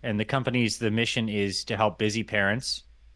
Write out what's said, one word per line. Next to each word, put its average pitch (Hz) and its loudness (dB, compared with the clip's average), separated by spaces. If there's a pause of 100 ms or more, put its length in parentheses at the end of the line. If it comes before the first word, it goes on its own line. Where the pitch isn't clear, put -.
and 107 0
the 107 0
company's, 123 0
the 113 0
mission 113 0
is 101 0
to 110 -4
help 104 2
busy 107 0
parents 104 0 (320)